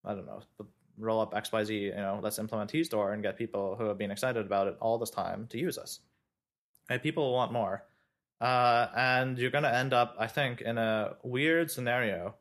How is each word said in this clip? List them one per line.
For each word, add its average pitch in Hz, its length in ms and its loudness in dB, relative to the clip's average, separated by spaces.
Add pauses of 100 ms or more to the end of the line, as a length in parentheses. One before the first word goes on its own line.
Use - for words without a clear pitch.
I 104 120 -4
don't 95 100 -10
know, - 160 -12 (160)
the 101 80 -14 (340)
rollup 110 340 0
X 107 200 -4
Y 110 100 2
Z, 107 100 -2
you 101 220 -2
know, 101 260 -4
let's 104 180 -4
implement 107 320 -4
T-Store 107 420 0
and 107 100 -6
get 95 140 -4
people 101 400 -4
who 113 80 -2
have 104 120 -2
been 101 140 -4
excited 117 340 -2
about 98 220 2
it 92 140 -4
all 113 160 2
this - 140 -4
time 98 400 -6
to 113 60 -8
use 170 200 -2
us. - 240 -12 (880)
Right? 123 120 -2
People 151 300 0
want 120 220 2
more. 101 320 -2 (560)
Uh, 123 540 6
and 127 440 2
you're 127 100 2
gonna 143 200 2
end 127 240 2
up, 120 260 4
I 139 80 2
think, 131 340 -2
in 117 160 -2
a 110 460 0
weird 156 480 2
scenario 117 680 0